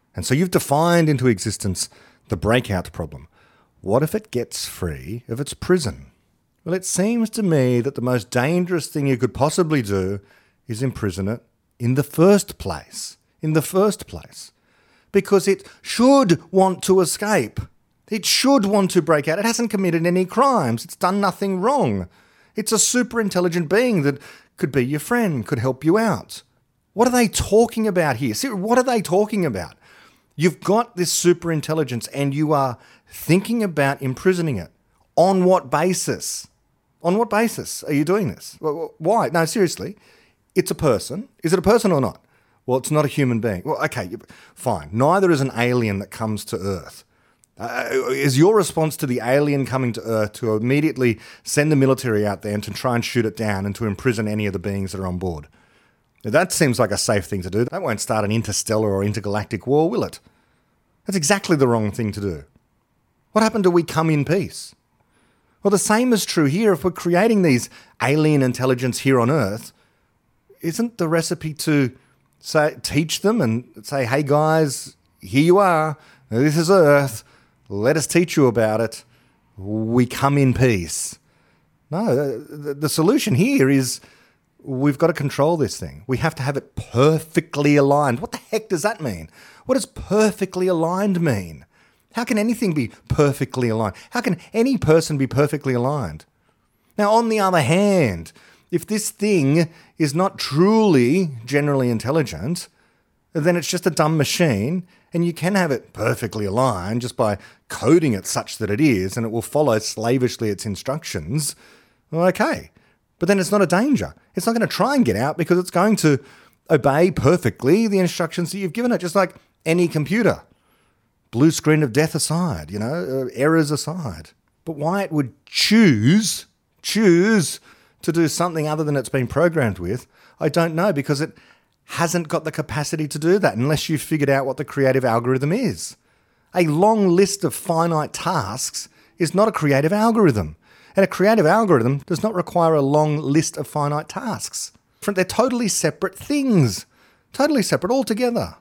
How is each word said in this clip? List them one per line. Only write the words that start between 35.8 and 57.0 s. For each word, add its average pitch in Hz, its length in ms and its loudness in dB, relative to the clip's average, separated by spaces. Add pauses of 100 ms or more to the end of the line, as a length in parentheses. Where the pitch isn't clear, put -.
On 175 140 0
what 226 140 -2
basis 214 540 -2
are - 80 -4
you 147 120 2
doing 185 240 0
this? - 320 -12
Wh-, 156 280 -4
wh-, - 120 -20
why? 180 280 0
No, 165 180 0
seriously, 170 500 -2 (580)
it's - 160 0
a 175 40 -2
person. 147 540 -2 (140)
Is 165 100 0
it 185 60 2
a 170 40 -4
person 208 300 2
or 147 80 2
not? - 220 -4 (440)
Well, 127 120 0
it's 127 120 -6
not 151 140 2
a 135 40 -2
human 123 320 0
being. 101 240 -4
Well, 135 200 -4
okay, 123 200 -6
you, 101 160 -10 (340)
fine. 82 380 -6
Neither 175 380 2
is 143 100 4
an 131 160 -2
alien 117 440 0
that 98 100 -12
comes 107 360 -6
to 117 100 -6
Earth. 92 480 -8 (520)
Uh, 120 320 -8 (220)
is 139 260 0
your 185 180 6
response 160 440 0
to 151 80 -4
the 123 180 -4
alien 139 400 2
coming 120 300 -2
to 107 80 -10
Earth 110 320 -2
to 110 200 -2
immediately 127 640 0 (240)
send 151 300 0
the 147 40 4
military 127 500 2
out 98 160 -4
there 104 100 -6
and 104 120 -4
to 104 60 -10
try 123 240 -4
and 117 100 0
shoot 117 200 0
it 110 120 -4
down 104 280 -4
and 101 120 -6
to 117 100 -6
imprison 107 420 -2
any 107 180 -4
of 98 60 -2
the 95 60 -8
beings 98 340 -6
that 95 80 -10
are 95 60 -6
on 90 120 -6
board? 85 300 -8 (760)
Now, 110 80 -4
that 175 200 2
seems 131 260 2
like 110 120 2
a 98 80 0
safe 104 260 0